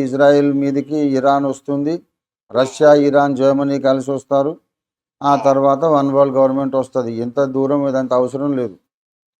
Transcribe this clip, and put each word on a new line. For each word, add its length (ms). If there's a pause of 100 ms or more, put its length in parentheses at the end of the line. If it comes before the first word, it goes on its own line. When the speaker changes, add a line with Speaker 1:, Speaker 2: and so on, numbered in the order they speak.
Speaker 1:
ఇజ్రాయెల్ 480
మీదకి 440
ఇరాన్ 500
వస్తుంది, 480 (580)
రష్యా, 380
Speaker 2:
ఉమ్. 140
Speaker 1:
ఇరాన్, 320
జర్మనీ 440
కలిసి 300
వస్తారు, 420 (720)
ఆ 120
Speaker 2:
ఉమ్. 100
Speaker 1:
తర్వాత 400
వన్ 280
వరల్డ్ 240
గవర్నమెంట్ 400
వస్తది. 360
ఇంత 280
దూరం 480
ఇదంత 240
అవసరం 440
లేదు. 200 (640)